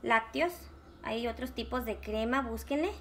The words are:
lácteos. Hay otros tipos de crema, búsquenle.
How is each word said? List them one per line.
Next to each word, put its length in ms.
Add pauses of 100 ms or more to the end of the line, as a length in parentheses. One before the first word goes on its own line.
lácteos. 500 (480)
Hay 260
otros 260
tipos 320
de 120
crema, 440
búsquenle. 600